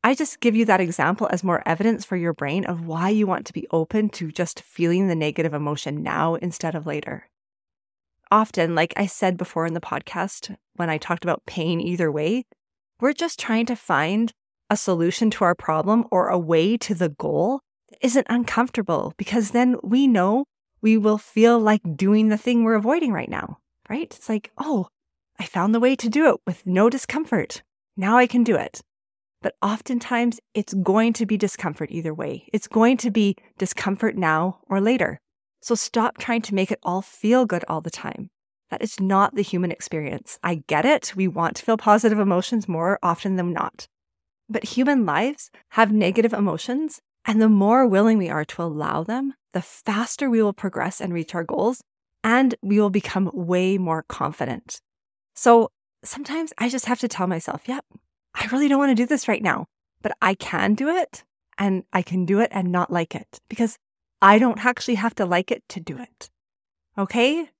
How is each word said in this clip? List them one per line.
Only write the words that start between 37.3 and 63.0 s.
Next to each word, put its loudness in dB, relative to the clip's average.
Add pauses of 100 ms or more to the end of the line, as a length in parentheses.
good -4
all -4
the -10
time. -12 (400)
That -6
is -8
not 2
the -2
human -2
experience. -10
I -4
get 0
it. 0
We 0
want -2
to -14
feel 2
positive 4
emotions 0
more 0
often -2
than -2
not. -8 (640)
But -4
human 0
lives -4 (200)
have 4
negative 2
emotions, -4 (240)
and 2
the 6
more 6
willing 4
we 0
are -2
to -10
allow -4
them, -4 (200)
the -2
faster -4
we 4
will 2
progress -6
and -6
reach -6
our -4
goals, -2 (420)
and 4
we 2
will 4
become -2
way 0
more -2
confident. -8 (520)
So 6 (340)
sometimes -8
I -2
just -6
have -2
to -2
tell -4
myself, -6
"Yep, -8 (500)
I -6
really 2
don't 4
want 4
to 6
do 4
this -2
right 0
now, -2 (340)
but -4 (100)
I 2
can -2
do 0
it, -4 (340)
and -2 (100)
I 2
can -2
do 2
it 0
and -2
not 0
like -4